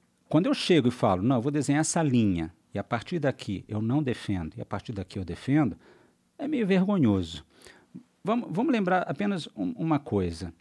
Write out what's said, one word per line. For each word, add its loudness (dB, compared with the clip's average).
Quando 2
eu 2
chego 4
e 6
falo, 2
"Não, 2
eu 0
vou -2
desenhar 2
essa 0
linha, 2
e -4
a -6
partir -4
daqui -4
eu -6
não 0
defendo, -4
e -12
a -10
partir -8
daqui -8
eu -6
defendo", 0
é -8
meio 0
vergonhoso. 2
Vamos, -2
vamos 0
lembrar 2
apenas -4
um, -4
uma 0
coisa. -2